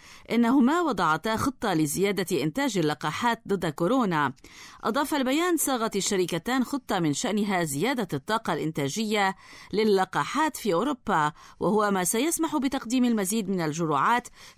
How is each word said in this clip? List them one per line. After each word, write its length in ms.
إنهما 500
وضعتا 560
خطة 380
لزيادة 680
إنتاج 360
اللقاحات 720
ضد 180
كورونا. 640
أضاف 300
البيان: 420
صاغت 400
الشركتان 680
خطة 340
من 140
شأنها 520
زيادة 480
الطاقة 400
الإنتاجية 840
للقاحات 840
في 180
أوروبا، 580
وهو 300
ما 140
سيسمح 520
بتقديم 480
المزيد 440
من 120
الجرعات 680